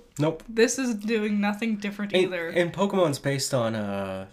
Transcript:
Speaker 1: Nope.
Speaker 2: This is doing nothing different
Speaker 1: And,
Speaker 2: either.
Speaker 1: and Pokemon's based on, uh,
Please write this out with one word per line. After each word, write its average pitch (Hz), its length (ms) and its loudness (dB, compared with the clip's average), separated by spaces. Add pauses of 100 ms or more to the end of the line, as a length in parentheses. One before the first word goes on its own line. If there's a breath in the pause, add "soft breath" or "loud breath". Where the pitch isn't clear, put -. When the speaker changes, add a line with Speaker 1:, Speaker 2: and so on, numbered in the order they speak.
(180)
Speaker 1:
Nope. 214 300 0
Speaker 2:
This 233 320 2
is 240 160 0
doing 208 460 0
nothing 208 340 0
different 202 380 -6
Speaker 1:
And, 185 100 6
Speaker 2:
either. 175 240 -4
Speaker 1:
and 170 240 2
Pokemon's 185 480 2
based 139 340 -2
on, 113 220 2
uh, 98 580 -4